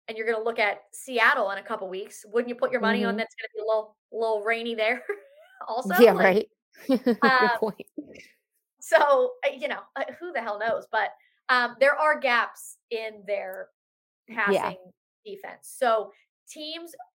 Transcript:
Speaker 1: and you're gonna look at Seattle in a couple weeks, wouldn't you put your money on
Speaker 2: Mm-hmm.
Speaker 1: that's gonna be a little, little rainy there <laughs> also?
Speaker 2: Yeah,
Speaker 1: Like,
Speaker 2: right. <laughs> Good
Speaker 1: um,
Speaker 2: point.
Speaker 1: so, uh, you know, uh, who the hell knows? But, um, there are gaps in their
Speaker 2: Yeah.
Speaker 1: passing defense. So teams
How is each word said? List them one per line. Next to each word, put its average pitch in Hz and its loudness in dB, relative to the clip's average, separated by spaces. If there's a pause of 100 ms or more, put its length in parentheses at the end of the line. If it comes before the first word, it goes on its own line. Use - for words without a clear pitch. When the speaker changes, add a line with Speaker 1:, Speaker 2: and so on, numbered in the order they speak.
Speaker 1:
and 226 -10
you're 220 -4
gonna 220 -2
look 233 -2
at 202 0 (140)
Seattle 240 2
in 196 -6
a 196 -10
couple 202 -8
weeks, 190 -12
wouldn't 240 -2
you 240 -8
put 254 0
your 247 0
money 226 2
on 233 0
Speaker 2:
Mm-hmm. - -4
Speaker 1:
that's 226 -6
gonna 220 -12
be 214 -8
a 208 -6
little, 220 -2 (140)
little 220 -2
rainy 226 -2
there 226 0 (320)
<laughs> - -20
also? 233 -2
Speaker 2:
Yeah, 220 10
Speaker 1:
Like, 185 4
Speaker 2:
right. 214 0 (180)
<laughs> - -20 (500)
Good 247 4
Speaker 1:
um, 220 -4
Speaker 2:
point. - -6 (920)
Speaker 1:
so, 277 4 (120)
uh, 277 0
you 285 -6
know, 208 -6 (140)
uh, 269 -4 (140)
who 349 -12
the 262 -6
hell 208 -6
knows? 220 -2
But, 214 0 (380)
um, 240 2
there 285 6
are 302 2
gaps 240 -2 (140)
in 220 -8
their 190 -6 (760)
Speaker 2:
Yeah. 202 0
Speaker 1:
passing 185 -16 (480)
defense. 190 -16
So 226 0 (360)
teams 320 -12 (220)